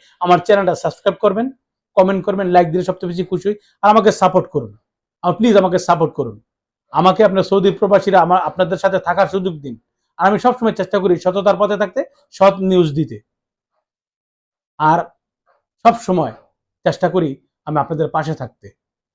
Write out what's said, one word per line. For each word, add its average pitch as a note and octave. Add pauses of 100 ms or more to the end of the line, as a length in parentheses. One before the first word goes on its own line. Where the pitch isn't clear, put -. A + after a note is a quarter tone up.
(220)
আমার F3
চ্যানেলটা F#3+
সাবস্ক্রাইব E3+
করবেন, A3 (440)
কমেন্ট F#3+
করবেন, G3
লাইক F3+
দিলে F3+
সবচেয়ে F#3
বেশি F3
খুশি F#3
হই। G#3 (280)
আর G3+
আমাকে G#3+
সাপোর্ট F#3
করুন, A2 (460)
আর F3
প্লিজ G#3+
আমাকে F#3
সাপোর্ট E3
করুন, G#2+ (500)
আমাকে F#3
আপনার F#3+
সৌদি G3
প্রবাসীরা G3
আমার, F3
আপনাদের F3
সাথে F#3+
থাকার F3
সুযোগ F#3
দিন। B2+ (380)
আর A#3+
আমি G#3+
সবসময় A#3
চেষ্টা F#3+
করি F3+
সততার F#3
পথে G3+
থাকতে, G#3 (260)
সৎ F#3+
নিউজ F#3
দিতে, C#3 (1600)
আর D#3 (840)
সব A#3
সময় D#3 (540)
চেষ্টা F3+
করি D#3+ (180)
আমি D3+
আপনাদের D3+
পাশে D#3
থাকতে। A#2 (460)